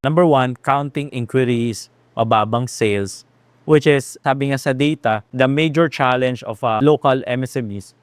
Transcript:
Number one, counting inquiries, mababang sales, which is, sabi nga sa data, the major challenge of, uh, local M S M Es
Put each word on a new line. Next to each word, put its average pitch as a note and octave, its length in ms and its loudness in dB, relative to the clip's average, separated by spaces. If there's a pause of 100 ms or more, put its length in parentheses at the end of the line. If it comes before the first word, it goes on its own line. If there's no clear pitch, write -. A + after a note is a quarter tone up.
Number E3 240 4
one, B2+ 320 2
counting C#3+ 560 -2
inquiries, A#2+ 720 -2 (260)
mababang A2+ 540 0
sales, G2+ 560 -4 (400)
which D3+ 240 4
is, C#3 320 0
sabi C#3 320 -2
nga C3+ 80 -2
sa C3+ 160 -2
data, C3 480 0 (100)
the C3 140 2
major D#3 400 2
challenge B2+ 560 0
of, A2+ 180 -10
uh, A2 220 0
local C#3 420 2
M B2 160 -4
S B2+ 140 -8
M A2+ 160 -4
Es G2+ 300 -14